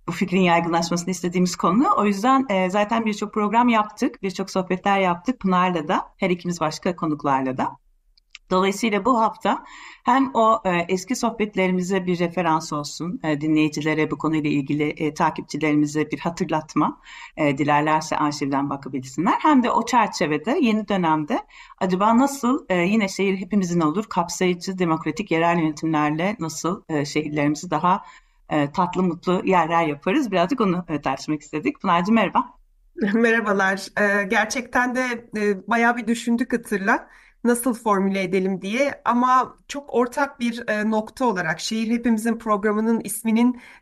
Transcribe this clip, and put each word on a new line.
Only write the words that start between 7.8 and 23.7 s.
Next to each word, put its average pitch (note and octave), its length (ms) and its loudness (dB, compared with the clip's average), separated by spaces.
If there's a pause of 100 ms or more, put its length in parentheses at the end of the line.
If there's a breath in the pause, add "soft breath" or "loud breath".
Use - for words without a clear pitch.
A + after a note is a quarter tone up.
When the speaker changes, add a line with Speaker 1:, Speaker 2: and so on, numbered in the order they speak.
Speaker 1:
Dolayısıyla G3 540 0
bu B3 140 4
hafta A3 440 0 (400 loud breath)
hem C4 300 2
o, A3 320 4
e, F#3+ 40 0 (180)
eski F#3 280 -4
sohbetlerimize F#3+ 920 0
bir F3 140 0
referans E3+ 540 0
olsun, D#3 500 -8
e, D3+ 180 -2
dinleyicilere D#3 680 0
bu D3 60 -6
konuyla D3+ 320 0
ilgili, C#3+ 340 0
e, D3+ 300 -2
takipçilerimize D3+ 960 0
bir C#3+ 80 -4
hatırlatma, E3+ 800 -2 (360 loud breath)
e, C#3+ 200 2
dilerlerse D3+ 600 0
arşivden C#3+ 520 -2
bakabilsinler. C#3 720 -2
Hem C#4+ 220 6
de - 80 0
o A3+ 140 0
çerçevede G3 760 0
yeni G#3+ 260 2
dönemde E3+ 520 0 (380 loud breath)
acaba G3 400 2
nasıl, C4+ 520 0
e, F#3 60 2
yine G3 320 2
şehir G3 300 -2
hepimizin F#3 420 0